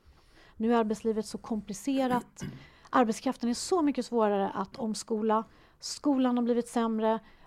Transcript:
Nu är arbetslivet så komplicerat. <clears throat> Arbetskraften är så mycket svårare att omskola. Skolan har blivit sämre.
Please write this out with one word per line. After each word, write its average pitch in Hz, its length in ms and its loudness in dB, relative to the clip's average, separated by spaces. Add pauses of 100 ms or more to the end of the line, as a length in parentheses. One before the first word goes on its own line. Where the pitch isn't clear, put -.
(560)
Nu 226 180 2
är 233 40 6
arbetslivet 214 480 -2
så - 120 -10
komplicerat. 247 1040 -4 (160)
<clears throat> - 300 -20
Arbetskraften 240 600 0
är 240 40 0
så 359 280 0
mycket 262 240 0
svårare 208 480 2
att 196 220 -6
omskola. 220 680 -2 (360)
Skolan 262 560 0
har 240 80 0
blivit 233 240 0
sämre. 226 500 0 (280)